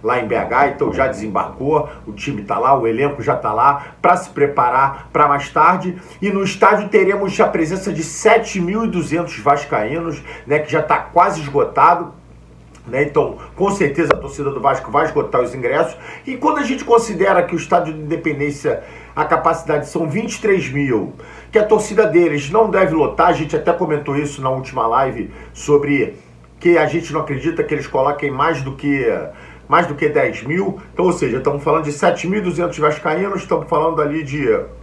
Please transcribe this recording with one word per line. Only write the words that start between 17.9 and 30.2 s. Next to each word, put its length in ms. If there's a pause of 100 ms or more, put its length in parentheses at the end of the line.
de 100
Independência, 840 (320)
a 100
capacidade 640
são 200
vinte 280
e 60
três 280
mil, 460 (360)
que 60
a 80
torcida 400
deles 460
não 180
deve 240
lotar, 360
a 40
gente 220
até 180
comentou 420
isso 240
na 120
última 340
live, 460 (200)
sobre 640 (440)
que 180
a 80
gente 260
não 100
acredita 420
que 100
eles 140
coloquem 420
mais 320
do 120
que, 320 (600)
mais 200
do 80
que 120
dez 360